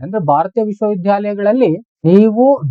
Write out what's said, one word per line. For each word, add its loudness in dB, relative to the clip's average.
ಅಂದ್ರೆ -6
ಭಾರತೀಯ -2
ವಿಶ್ವವಿದ್ಯಾಲಯಗಳಲ್ಲಿ -2
ನೀವು 4